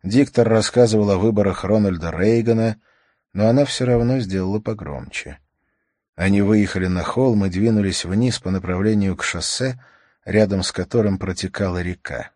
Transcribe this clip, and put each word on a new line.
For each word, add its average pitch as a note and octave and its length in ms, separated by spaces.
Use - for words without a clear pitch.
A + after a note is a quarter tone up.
Диктор A#2 440
рассказывал A2 640
о F#2+ 60
выборах G2+ 480
Рональда F#2 460
Рейгана, A2+ 680
но G#2 160
она C3+ 160
всё - 200
равно B2 340
сделала F#2+ 400
погромче. D2 800
Они G2 260
выехали G2 460
на F2+ 160
холм A2+ 420
и F#2+ 40
двинулись G2+ 560
вниз A2+ 340
по F#2 120
направлению F#2+ 680
к - 60
шоссе, B2+ 600
рядом G2 400
с - 80
которым G2 460
протекала F2+ 640
река. F2 540